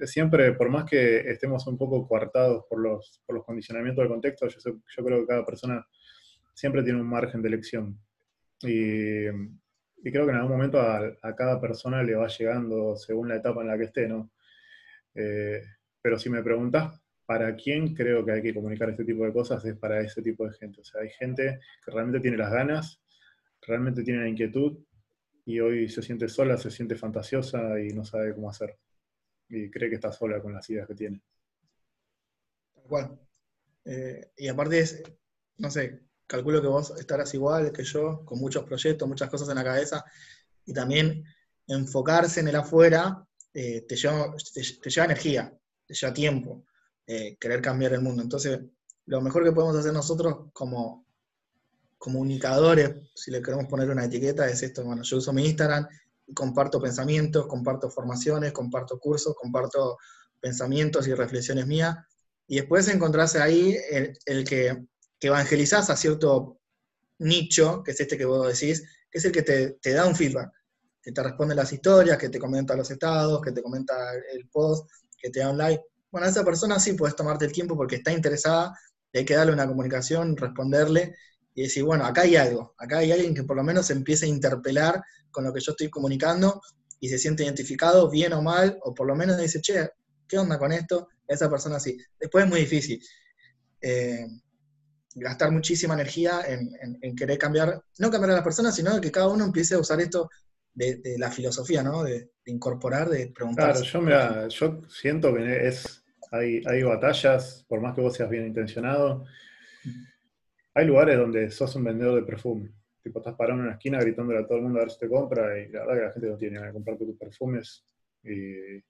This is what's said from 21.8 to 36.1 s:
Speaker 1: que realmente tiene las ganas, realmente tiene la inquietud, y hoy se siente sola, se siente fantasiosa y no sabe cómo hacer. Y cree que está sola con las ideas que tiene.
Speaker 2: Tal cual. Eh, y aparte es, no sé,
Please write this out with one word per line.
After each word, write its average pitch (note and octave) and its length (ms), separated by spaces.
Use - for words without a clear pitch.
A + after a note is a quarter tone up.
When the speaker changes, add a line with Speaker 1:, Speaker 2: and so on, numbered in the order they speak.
Speaker 1:
que - 60
realmente B2 300
tiene A#2+ 160
las G#2+ 160
ganas, D3 480
realmente A#2+ 400
tiene A#2+ 200
la A2+ 60
inquietud, A2+ 500
y A#2 140
hoy A#2 280
se A2 140
siente A2+ 260
sola, C3 280
se A2 140
siente A2 260
fantasiosa A2+ 840
y G#2 80
no G#2 160
sabe A2 300
cómo G#2 160
hacer. G#2 280
Y G#2+ 220
cree A#2 200
que A2 60
está A2 140
sola G#2 300
con G#2 140
las F#2+ 160
ideas G#2 160
que G#2+ 80
tiene. G2+ 280
Speaker 2:
Tal C3+ 100
cual. C3 360
Eh, C3 520
y C#3 120
aparte D3 300
es, D#3+ 240
no D3 120
sé, C3+ 320